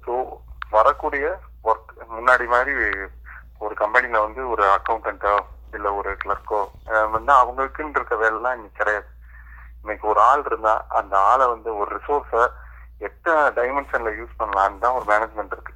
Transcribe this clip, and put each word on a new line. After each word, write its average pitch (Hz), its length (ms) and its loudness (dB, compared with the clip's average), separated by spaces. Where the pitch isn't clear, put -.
So, 127 320 -4
வரக்கூடிய 147 680 2
ஒர்க் - 480 -4
முன்னாடி 120 360 2
மாதிரி 123 420 0
ஒரு 107 160 -6
கம்பெனில 113 460 2
வந்து 117 280 -4
ஒரு 104 140 0
அக்கௌண்டன்ட்டோ, 101 760 2
இல்ல 104 200 -4
ஒரு 101 320 -4
கிளர்க்கோ, 101 400 -4
அஹ், 110 260 0
வந்து 113 220 2
அவங்களுக்குன்னு 131 560 2
இருக்க 127 260 -4
வேலைலாம் 110 380 0
இன்னைக்கு 110 200 -10
கிடையாது. 104 320 -2
இன்னைக்கு 107 260 -6
ஒரு 104 120 4
ஆள் 131 260 6
இருந்தா, 110 440 0
அந்த 98 280 0
ஆளை 123 300 4
வந்து 113 300 -4
ஒரு 101 220 -4
ரிசோர்ஸை 123 480 0
எத்தனை 151 440 -2
டைமென்ஷன்ல 123 840 -2
யூஸ் 117 200 -8
பண்ணலான்னு 98 360 0
தான் 123 140 2
ஒரு 123 140 -2
மேனேஜ்மெண்ட் 107 440 0
இருக்கு. - 240 -12